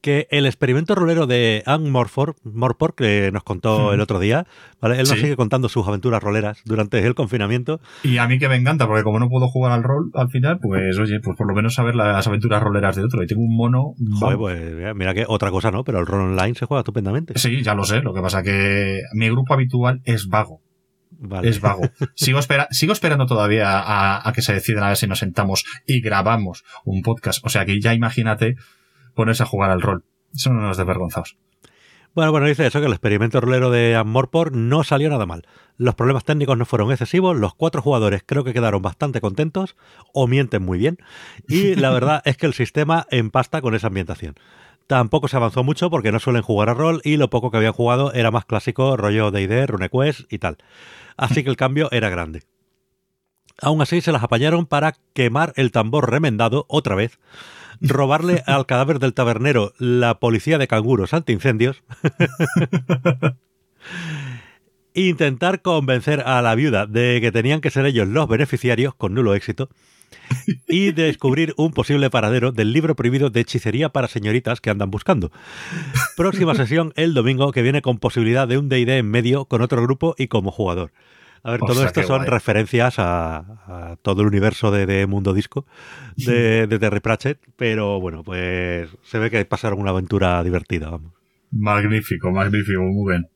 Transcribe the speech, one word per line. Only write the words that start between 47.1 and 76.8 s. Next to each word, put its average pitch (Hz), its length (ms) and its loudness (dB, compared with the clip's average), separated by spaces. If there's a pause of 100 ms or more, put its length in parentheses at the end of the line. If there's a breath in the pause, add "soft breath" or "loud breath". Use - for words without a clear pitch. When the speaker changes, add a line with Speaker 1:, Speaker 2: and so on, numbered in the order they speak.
Speaker 1:
lo 135 120 2
poco 120 220 -2
que 113 60 0
habían 110 160 2
jugado 127 400 0
era 117 180 2
más 113 140 -2
clásico, 127 520 -2
rollo 104 320 0
D 101 140 -2
and 95 60 -2
D, 127 180 0
RuneQuest 127 540 -2 (120)
y 104 60 -8
tal. 82 180 -6 (600 loud breath)
Así 135 260 0
que 135 80 -2
el 120 40 0
cambio 139 360 0
era 110 180 0
grande. 82 320 -6 (1200)
Aún 156 220 0
así 170 180 0
se 170 100 -2
las 123 120 0
apañaron 151 420 0
para 147 300 0 (180)
quemar 139 420 0
el 131 160 0
tambor 120 380 0
remendado 120 580 0
otra 147 280 0
vez, 107 240 -2 (640 loud breath)
robarle 147 600 2
Speaker 2:
<laughs> - 40 -6
Speaker 1:
al 139 180 0
cadáver 135 340 0
del 127 140 0
tabernero 120 640 0
la 123 420 2
policía 123 380 2
de 139 100 0
canguros 113 460 0
antiincendios, 127 680 0 (180)
<laughs> 160 1300 0 (1600 loud breath)
intentar 170 680 0
convencer 143 600 0
a 123 200 2
la 113 140 2
viuda 113 300 2
de 120 360 2
que 113 100 2
tenían 127 300 0
que 147 100 -2
ser 139 140 0
ellos 117 220 2
los 139 200 0
beneficiarios, 123 680 0
con 98 200 -6
nulo 113 200 2
éxito, 101 360 -4 (1000 loud breath)
y 190 240 2
descubrir 156 640 0
un 156 140 0
posible 139 380 0
paradero 120 420 2
del 110 220 0
libro 156 220 2
prohibido 131 340 0
de 117 120 0
hechicería 120 480 -2
para 131 180 -2
señoritas 113 540 -2
que - 80 -4
andan 101 220 -2
buscando. 104 400 0 (840 loud breath)
Próxima 185 400 0
sesión 151 400 0